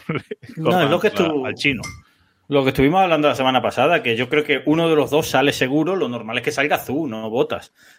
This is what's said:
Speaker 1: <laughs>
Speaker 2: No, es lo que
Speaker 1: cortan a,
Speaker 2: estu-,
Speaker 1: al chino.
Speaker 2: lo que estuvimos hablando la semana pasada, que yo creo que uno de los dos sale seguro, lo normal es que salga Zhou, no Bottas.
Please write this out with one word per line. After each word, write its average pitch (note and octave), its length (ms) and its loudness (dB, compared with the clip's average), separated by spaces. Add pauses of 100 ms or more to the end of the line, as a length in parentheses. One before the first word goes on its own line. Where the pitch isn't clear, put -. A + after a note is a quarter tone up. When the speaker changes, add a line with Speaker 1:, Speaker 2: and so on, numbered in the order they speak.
(300)
Speaker 1:
<laughs> - 280 -16
Speaker 2:
No, E3+ 260 2
es C#3 60 2
lo F3 100 2
que G#3+ 100 2
Speaker 1:
cortan F#3 160 -2
a, D#3+ 80 -2
Speaker 2:
estu-, C3 140 -4
Speaker 1:
al G#2+ 80 -8
chino. C3+ 260 -2 (680)
Speaker 2:
lo C#3+ 140 2
que C3 60 2
estuvimos C#3+ 320 4
hablando D#3+ 260 2
la B2+ 80 2
semana C3 260 2
pasada, C#3+ 420 2
que A#2 120 0
yo A#2+ 140 -2
creo D3+ 140 2
que C#3 220 0
uno E3 240 2
de D#3+ 60 4
los C3 140 2
dos D3 200 2
sale C#3 220 2
seguro, D3 440 0
lo D#3 140 -2
normal A2+ 280 -8
es B2 60 -6
que D3 80 -4
salga D3 280 0
Zhou, C#3+ 280 -4
no A2 220 -8
Bottas. A2 440 -4 (260)